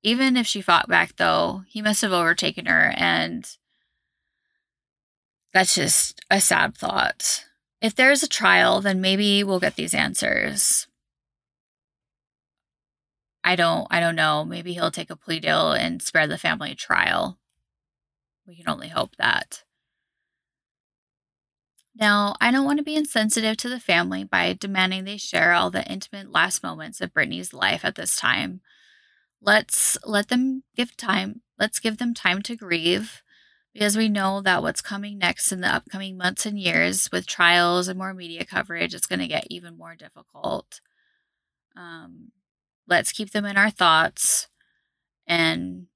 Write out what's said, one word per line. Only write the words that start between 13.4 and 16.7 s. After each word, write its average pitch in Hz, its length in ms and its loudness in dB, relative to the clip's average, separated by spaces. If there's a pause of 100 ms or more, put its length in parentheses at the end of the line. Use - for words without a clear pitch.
I 180 120 4
don't, 170 360 0
I 175 80 2
don't 170 160 0
know. 156 300 2
Maybe 175 280 -10
he'll 170 180 -2
take 170 180 -10
a - 60 -12
plea 160 240 -6
deal 160 320 2
and - 300 -2
spare 156 260 0
the 156 100 -6
family 151 340 -4